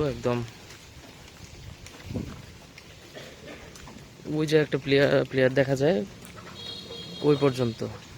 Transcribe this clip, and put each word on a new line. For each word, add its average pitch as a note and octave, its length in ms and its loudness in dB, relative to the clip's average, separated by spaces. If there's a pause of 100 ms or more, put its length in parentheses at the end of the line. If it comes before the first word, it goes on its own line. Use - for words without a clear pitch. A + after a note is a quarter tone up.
(120)
একদম। A#2+ 260 0 (4000)
ওই D#3 120 0
যে D3+ 60 6 (100)
একটা C#3+ 180 0
প্লেয়ার, C#3 260 6 (200)
প্লেয়ার C3 300 4
দেখা C3+ 220 4
যায় E3 160 4 (1300)
ওই D3 160 6
পর্যন্ত, B2+ 360 2 (380)